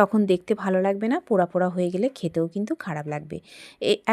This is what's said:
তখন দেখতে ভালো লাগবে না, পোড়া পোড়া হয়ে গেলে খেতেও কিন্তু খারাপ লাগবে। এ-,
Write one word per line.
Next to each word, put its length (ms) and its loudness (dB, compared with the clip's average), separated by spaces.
তখন 200 4
দেখতে 220 0
ভালো 320 0
লাগবে 220 0
না, 80 0
পোড়া 240 4
পোড়া 160 2
হয়ে 260 -2
গেলে 120 0
খেতেও 360 -2
কিন্তু 180 -4
খারাপ 300 -6
লাগবে। 220 -10
এ-, 100 0